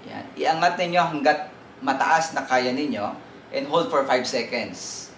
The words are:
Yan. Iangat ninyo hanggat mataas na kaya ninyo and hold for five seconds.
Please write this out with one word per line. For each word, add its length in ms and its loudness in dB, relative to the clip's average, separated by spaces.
Yan. 180 -10
Iangat 400 2
ninyo 220 2
hanggat 500 2
mataas 480 2
na 160 -4
kaya 240 2
ninyo 400 -2
and 160 -4
hold 240 2
for 160 2
five 160 2
seconds. 960 -6